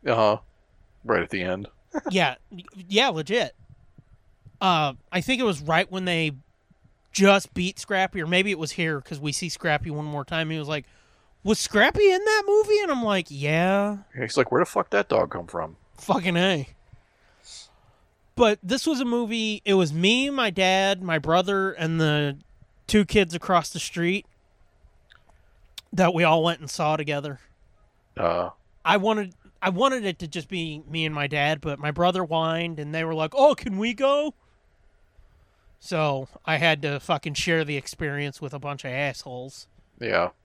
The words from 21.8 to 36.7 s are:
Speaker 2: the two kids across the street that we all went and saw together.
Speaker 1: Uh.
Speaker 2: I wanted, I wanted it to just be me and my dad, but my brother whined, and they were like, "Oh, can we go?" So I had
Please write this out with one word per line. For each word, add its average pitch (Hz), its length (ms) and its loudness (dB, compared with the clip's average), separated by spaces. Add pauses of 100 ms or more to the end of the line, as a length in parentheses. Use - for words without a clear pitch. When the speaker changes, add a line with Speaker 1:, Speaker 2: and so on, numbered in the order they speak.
Speaker 2:
the 147 380 0 (480)
two 208 180 4
kids 180 300 2
across 175 340 0
the 165 100 -10
street 175 460 -4 (1700)
that 170 240 4
we 165 80 4
all 160 200 6
went 170 160 0
and 147 120 -12
saw 156 240 0
together. 147 440 -6 (760)
Speaker 1:
Uh. 87 320 0 (340)
Speaker 2:
I 185 140 4
wanted, 208 380 -2 (260)
I 185 80 0
wanted 247 340 0
it 190 160 -4
to 170 80 -10
just 156 200 -10
be 160 420 -8
me 160 160 -4
and 156 80 -4
my 143 140 -2
dad, 147 340 0
but 147 160 -6
my 147 140 -4
brother 180 320 0
whined, 160 560 -2
and 147 160 -8
they 165 80 -2
were 165 100 -4
like, 156 220 -2
"Oh, 285 180 6
can 196 240 -6
we 226 160 -2
go?" 277 400 0 (1500)
So 147 480 -2 (180)
I 160 120 0
had 156 260 2